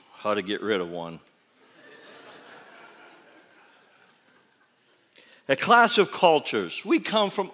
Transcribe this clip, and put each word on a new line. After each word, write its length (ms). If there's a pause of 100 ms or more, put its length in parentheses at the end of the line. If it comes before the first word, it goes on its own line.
(140)
how 220
to 80
get 180
rid 180
of 100
one. 300 (4000)
A 80
clash 400
of 140
cultures. 760
We 140
come 300
from 240